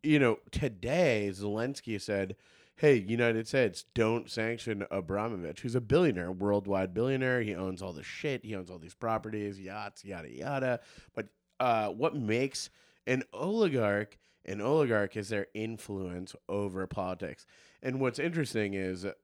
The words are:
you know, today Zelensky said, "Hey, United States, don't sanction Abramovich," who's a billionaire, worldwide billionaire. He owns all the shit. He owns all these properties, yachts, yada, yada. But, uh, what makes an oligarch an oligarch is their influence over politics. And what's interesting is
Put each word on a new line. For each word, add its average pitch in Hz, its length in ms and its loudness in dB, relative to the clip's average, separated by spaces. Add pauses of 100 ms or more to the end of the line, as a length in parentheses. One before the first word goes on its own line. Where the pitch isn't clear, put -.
you 151 160 6
know, 117 200 6 (120)
today 117 800 2
Zelensky 104 680 -2
said, 98 340 -2 (400)
"Hey, 147 200 8
United 113 520 2
States, 120 460 2
don't 113 360 2
sanction 113 640 -4
Abramovich," 95 720 -4
who's 120 140 -4
a 127 60 2
billionaire, 107 500 2
worldwide 95 640 0
billionaire. 127 480 0
He 104 120 -4
owns 92 260 -4
all 92 120 -8
the 73 100 -12
shit. 135 400 -6
He 107 120 -8
owns 92 160 -8
all 90 80 -14
these 82 160 -18
properties, 107 640 -2
yachts, 101 440 -12
yada, 87 260 -10
yada. 123 500 -2 (340)
But, 107 140 -6 (340)
uh, 113 280 4
what 131 260 0
makes 123 540 -2 (380)
an 127 240 0
oligarch 127 880 0 (260)
an 101 160 -6
oligarch 117 560 4
is 104 140 -4
their 101 240 0
influence 98 840 -6 (140)
over 95 380 -2
politics. 92 580 -6 (380)
And 131 160 -2
what's 127 180 0
interesting 139 560 0
is 92 320 -4 (180)